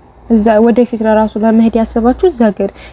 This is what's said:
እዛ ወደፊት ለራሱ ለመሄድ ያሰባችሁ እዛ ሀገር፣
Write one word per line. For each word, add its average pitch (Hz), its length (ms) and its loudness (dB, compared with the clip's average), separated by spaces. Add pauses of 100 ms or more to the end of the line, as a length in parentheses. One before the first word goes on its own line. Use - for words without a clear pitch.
(300)
እዛ 220 160 2 (140)
ወደፊት 233 420 0
ለራሱ 220 360 0
ለመሄድ 226 380 2
ያሰባችሁ 233 520 -2
እዛ 262 160 -2
ሀገር፣ 196 260 -2 (240)